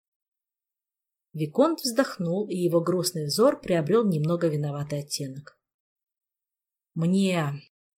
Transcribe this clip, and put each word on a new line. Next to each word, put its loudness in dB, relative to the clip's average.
Виконт 0
вздохнул, -2
и -4
его 4
грустный 0
взор 2
приобрёл 2
немного 0
виноватый -4
оттенок. -10
Мне 2